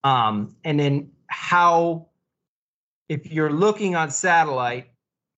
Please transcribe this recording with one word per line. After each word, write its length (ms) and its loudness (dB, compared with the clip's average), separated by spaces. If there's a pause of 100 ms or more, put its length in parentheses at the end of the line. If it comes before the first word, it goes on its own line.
Um, 580 0
and 160 -2
then 320 -2 (160)
how, 800 0 (1000)
if 220 -8
you're 200 0
looking 440 0
on 160 -2
satellite, 760 0 (500)